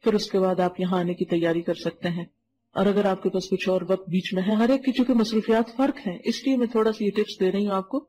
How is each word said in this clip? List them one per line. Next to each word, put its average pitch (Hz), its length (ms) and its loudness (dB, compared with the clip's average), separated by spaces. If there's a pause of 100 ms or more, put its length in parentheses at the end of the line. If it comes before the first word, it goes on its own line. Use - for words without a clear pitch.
फिर 214 120 2
उसके 208 240 0
बाद 185 220 2
आप 180 180 0
यहाँ 185 200 0
आने 175 140 0
की 175 120 -2
तैयारी 170 360 0
कर 170 140 -2
सकते - 340 -6
हैं। 175 200 -6 (460)
और 190 120 2
अगर 202 200 2
आपके 190 220 0
पास 180 180 -4
कुछ 185 220 -2
और 185 160 2
वक्त 185 240 -2
बीच 180 240 -2
में 185 100 0
है, 208 120 0
हर 233 160 2
एक 269 140 0
की 269 60 0
चूंकि 247 240 2
मसरूफियात 220 540 2
फर्क 277 300 -2
हैं, 175 240 -6
इसलिए 262 340 0
मैं 240 160 0
थोड़ा 220 180 2
सा 214 140 -4
ये 196 60 0
tips 208 280 -2
दे 185 100 2
रही 196 160 0
हूँ 202 80 -2
आपको। 190 240 -4 (120)